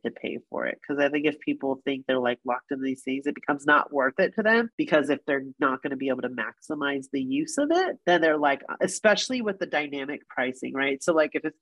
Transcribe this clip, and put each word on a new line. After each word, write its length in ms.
to 60
pay 260
for 160
it. 220
'Cause 120
I 100
think 160
if 140
people 440
think 220
they're, 140
like, 260
locked 260
into 120
these 200
things, 240
it 80
becomes 300
not 260
worth 280
it 160
to 80
them, 340
because 320
if 160
they're 180
not 220
gonna 160
be 120
able 120
to 80
maximize 840
the 100
use 360
of 140
it, 340
then 160
they're 160
like, 240
especially 640
with 180
the 60
dynamic 640
pricing, 440
right? 300
So, 100
like, 200
if 100
it's 180